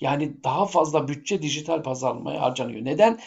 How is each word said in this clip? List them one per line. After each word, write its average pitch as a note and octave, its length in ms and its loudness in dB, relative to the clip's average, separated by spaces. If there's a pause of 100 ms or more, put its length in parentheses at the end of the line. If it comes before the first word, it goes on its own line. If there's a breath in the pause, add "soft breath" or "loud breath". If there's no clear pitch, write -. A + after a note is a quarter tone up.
Yani C#3+ 440 -2
daha D3 220 0
fazla D#3 420 2
bütçe D3+ 340 -4
dijital D3+ 400 -2
pazarlamaya C3 600 -4
harcanıyor. B2 420 -2
Neden? G3+ 420 4